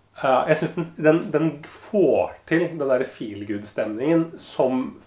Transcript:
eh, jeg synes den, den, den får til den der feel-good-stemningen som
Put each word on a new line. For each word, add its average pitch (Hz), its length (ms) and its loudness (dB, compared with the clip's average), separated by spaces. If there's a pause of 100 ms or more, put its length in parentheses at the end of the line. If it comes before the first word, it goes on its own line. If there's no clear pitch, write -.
(220)
eh, 135 260 2
jeg 156 100 4
synes - 160 -4
den, 170 240 -6
den, 160 320 4
den 151 320 0
får 127 680 0 (140)
til 160 120 2
den 165 200 -2
der 131 260 2
feel-good-stemningen 107 1300 -2
som 131 580 -2 (100)